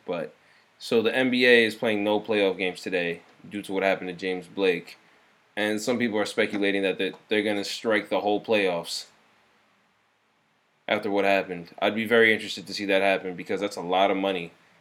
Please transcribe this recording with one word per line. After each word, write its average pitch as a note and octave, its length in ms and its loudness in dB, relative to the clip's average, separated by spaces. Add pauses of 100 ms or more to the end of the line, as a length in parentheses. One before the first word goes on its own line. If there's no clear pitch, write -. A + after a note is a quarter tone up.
But F2 260 -6 (460)
so A#2 240 0
the A2 140 0
N C3 160 2
B B2 160 2
A A#2+ 180 8
is G#2+ 80 -2
playing G#2+ 300 -2
no G#2+ 160 2
playoff G2+ 380 0
games F2+ 240 -4
today F2 400 -4 (280)
due G2+ 140 -10
to G2 100 -10
what F#2+ 80 0
happened F#2 280 2
to F2+ 40 -10
James F2+ 340 -6
Blake. F#2 500 0 (580)
And G#2+ 260 -2
some B2 160 -2
people G#2+ 220 0
are G2+ 60 0
speculating G2+ 580 0
that F#2 160 0
they're, F#2+ 140 -2 (140)
they're G#2+ 140 2
gonna G2+ 220 -2
strike G#2 460 -2
the G2 100 0
whole G#2 200 0
playoffs F#2+ 640 -2 (1800)
after G#2+ 220 0
what G2 160 2
happened. F#2 540 0
I'd G#2+ 160 0
be A2 100 -4
very A2+ 260 6
interested G#2+ 360 -4
to G2+ 60 -10
see G#2 120 -6
that F#2+ 160 4
happen F#2+ 340 0
because F#2 240 -6
that's G#2 180 -6
a F#2+ 40 -10
lot F#2 300 2
of F#2+ 60 0
money F#2+ 340 -2 (300)